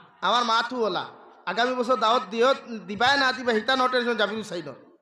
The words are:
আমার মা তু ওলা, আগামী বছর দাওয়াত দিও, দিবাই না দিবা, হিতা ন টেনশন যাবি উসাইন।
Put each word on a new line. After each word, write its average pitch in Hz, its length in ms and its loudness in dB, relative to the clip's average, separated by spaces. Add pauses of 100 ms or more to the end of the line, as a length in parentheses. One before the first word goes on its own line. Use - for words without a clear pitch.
(200)
আমার 226 240 2
মা 226 260 2
তু 240 160 -2
ওলা, 160 240 -4 (360)
আগামী 233 280 0
বছর 247 220 0
দাওয়াত 226 340 2
দিও, 233 240 4 (320)
দিবাই 240 320 2
না 262 140 2
দিবা, 240 200 -2
হিতা 220 240 0
ন 254 120 2
টেনশন 240 280 0
যাবি 208 200 0
উসাইন। 170 380 -10 (280)